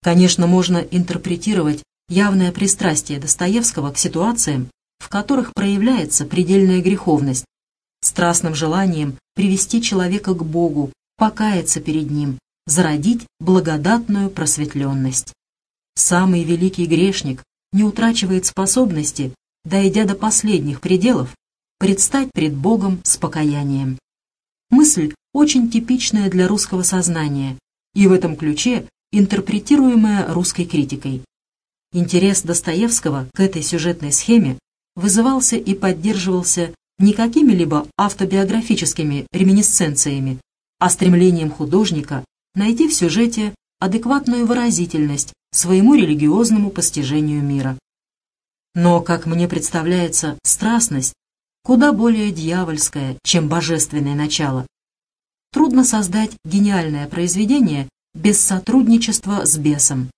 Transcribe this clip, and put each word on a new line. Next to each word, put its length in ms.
Конечно, 440
можно 300
интерпретировать 1040
явное 440
пристрастие 680
Достоевского 720
к 80
ситуациям, 720
в 100
которых 460
проявляется 680
предельная 580
греховность, 640
страстным 520
желанием 600
привести 480
человека 520
к 100
Богу, 480
покаяться 640
перед 300
Ним, 280
зародить 600
благодатную 920
просветлённость. 1000
Самый 500
великий 420
грешник 560
не 100
утрачивает 640
способности, 880
дойдя 400
до 100
последних 680
пределов, 540
предстать 540
пред 220
Богом 500
с 120
покаянием. 840
Мысль 440
очень 380
типичная 600
для 180
русского 340
сознания 760
и 120
в 60
этом 240
ключе 520
интерпретируемая 1200
русской 320
критикой. 580
Интерес 500
Достоевского 880
к 80
этой 220
сюжетной 500
схеме 460
вызывался 600
и 180
поддерживался 1000
не 140
какими-либо 720
автобиографическими 1400
реминисценциями, 1080
а 120
стремлением 600
художника 760
найти 340
в 40
сюжете 600
адекватную 680
выразительность 840
своему 420
религиозному 760
постижению 720
мира. 360
Но, 260
как 260
мне 220
представляется, 920
страстность 720
куда 280
более 380
дьявольское, 920
чем 260
божественное 640
начало. 520
Трудно 320
создать 460
гениальное 640
произведение 800
без 260
сотрудничества 1040
с 140
бесом. 580